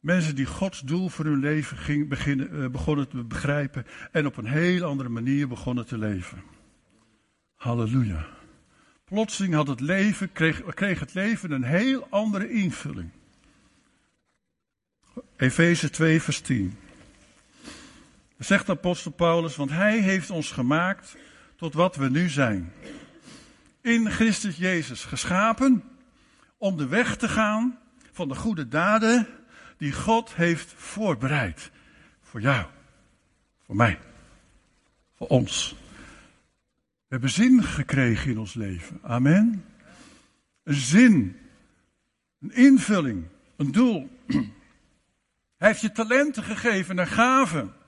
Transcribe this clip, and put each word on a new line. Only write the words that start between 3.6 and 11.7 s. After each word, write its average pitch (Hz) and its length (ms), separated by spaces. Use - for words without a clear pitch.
en 151 140
op 139 120
een 110 80
heel 170 380
andere 139 260
manier 131 380
begonnen 123 380
te 120 120
leven. 101 460
Halleluja. 113 720
Plotseling 196 500
had 151 140
het 127 120
leven, 190 520
kreeg, 160 320
kreeg 196 260
het - 140
leven 190 380
een 135 120
heel 214 460